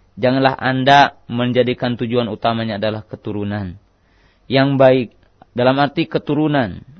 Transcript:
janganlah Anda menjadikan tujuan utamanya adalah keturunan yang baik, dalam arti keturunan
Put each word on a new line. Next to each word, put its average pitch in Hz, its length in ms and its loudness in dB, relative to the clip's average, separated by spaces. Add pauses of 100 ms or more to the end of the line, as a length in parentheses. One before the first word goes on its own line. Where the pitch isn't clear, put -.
(160)
janganlah 131 400 0
Anda 131 720 2
menjadikan 120 720 -2
tujuan 120 320 -2
utamanya 113 480 -4
adalah 107 240 -4
keturunan 101 720 -8 (720)
yang 135 320 2
baik, 131 320 4 (400)
dalam 123 240 0
arti 143 320 -2
keturunan 147 800 -4 (120)